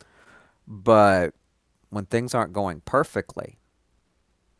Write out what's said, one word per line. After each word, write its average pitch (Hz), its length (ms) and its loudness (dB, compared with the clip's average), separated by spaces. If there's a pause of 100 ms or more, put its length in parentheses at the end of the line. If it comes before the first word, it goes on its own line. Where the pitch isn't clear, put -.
(680)
But 98 640 4 (560)
when 101 160 -8
things 120 300 -4
aren't 98 180 -4
going 92 280 -6
perfectly, - 760 -4 (1040)